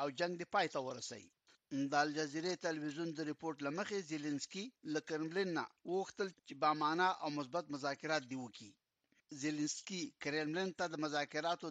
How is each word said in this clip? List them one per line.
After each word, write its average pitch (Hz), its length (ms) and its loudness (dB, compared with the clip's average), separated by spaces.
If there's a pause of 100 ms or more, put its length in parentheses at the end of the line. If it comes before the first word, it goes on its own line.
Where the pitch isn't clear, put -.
او 143 60 2 (120)
جنگ 175 220 2
دې 170 140 -4
پای 190 200 6
ته 135 140 0
ورسوي. 120 420 -8 (600)
د 151 40 2 (100)
الجزیرې 156 500 0 (120)
تلویزیون 160 480 -2
د 156 60 -4 (120)
ریپورت 156 300 -4
له 139 160 0
مخې 196 320 -2
زيلنسکي 151 560 -2 (260)
له 151 160 0
کرملین 165 500 0
نه 120 60 0 (240)
وغوښتل 190 400 0 (180)
چې 156 160 -14
بامانه 156 460 6 (140)
او 156 60 -2 (100)
مثبت 143 260 -2 (100)
مذاکرات 143 560 0
دې 131 140 -2
وکړي. 107 280 -12 (680)
زيلنسکي 151 580 0 (220)
کرملین 156 560 0
ته 180 140 2
د 151 100 -4
مذاکراتو 151 680 0